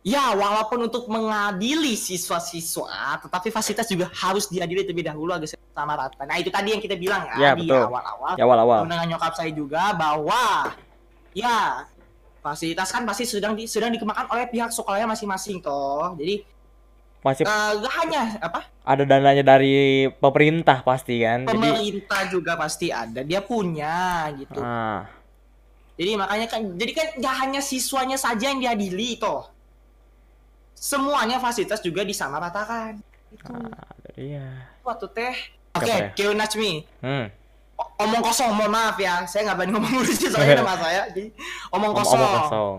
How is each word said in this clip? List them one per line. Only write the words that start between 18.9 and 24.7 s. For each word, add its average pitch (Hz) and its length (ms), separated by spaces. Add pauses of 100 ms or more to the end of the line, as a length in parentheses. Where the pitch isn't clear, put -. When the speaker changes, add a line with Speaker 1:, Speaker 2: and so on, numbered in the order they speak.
Speaker 2:
dananya 139 400
dari 135 680
pemerintah 151 680
pasti 127 400
kan. 117 240
Jadi 131 80
Speaker 1:
Pemerintah 208 680 (100)
juga 170 240
pasti 160 320
ada, 117 320
dia 165 240
punya 170 880
gitu. 139 320
Speaker 2:
Ah. 113 400 (920)